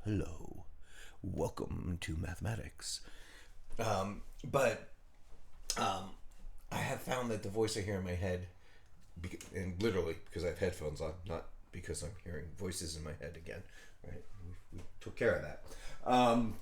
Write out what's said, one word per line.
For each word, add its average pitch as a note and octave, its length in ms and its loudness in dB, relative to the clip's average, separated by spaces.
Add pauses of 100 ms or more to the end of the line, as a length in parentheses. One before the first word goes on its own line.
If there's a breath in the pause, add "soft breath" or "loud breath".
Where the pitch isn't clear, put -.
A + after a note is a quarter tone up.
Hello, - 600 0 (580 loud breath)
welcome - 760 0
to D#2+ 160 -2
mathematics. - 840 -2 (760 loud breath)
Um, G2+ 440 4 (280)
but, A#2+ 380 6 (880)
um, F#2+ 340 2 (600)
I - 60 2
have - 240 2
found B2 280 2
that G#2 140 2
the G2+ 40 0
voice G#2+ 280 4
I G#2+ 60 2
hear G2 160 2
in F#2 60 0
my F2+ 120 2
head, F2+ 320 2 (680 soft breath)
bec-, - 280 -6 (100)
and F#2 260 -2
literally F2+ 440 4
because - 180 -4
I E2+ 60 4
have - 100 0
headphones D2+ 420 2
on, D#2+ 120 0 (160)
not E2 180 -2 (240)
because F2 320 -4
I'm D#2 80 -4 (140)
hearing E2 220 -4 (120)
voices E2+ 380 -2
in D#2+ 80 -6
my D#2 160 -4
head E2 160 -6
again, E2 260 -6 (400 loud breath)
right? - 220 -6 (200)
We, F2+ 340 -8
we F#2 60 -6 (160)
took - 140 -6
care A2+ 220 6
of - 60 0
that. - 200 -4 (420 loud breath)
Um A#2+ 580 8